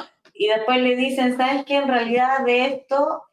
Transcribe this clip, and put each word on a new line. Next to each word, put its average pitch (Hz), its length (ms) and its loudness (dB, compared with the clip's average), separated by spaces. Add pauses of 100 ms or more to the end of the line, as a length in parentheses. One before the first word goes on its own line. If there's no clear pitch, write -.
(340)
y 208 140 -2
después 254 340 0
le 247 160 2
dicen, 254 400 0
"¿Sabes 269 260 0
qué? 277 140 -2
En 277 100 0
realidad 247 560 0
de 247 220 2
esto", 277 680 -2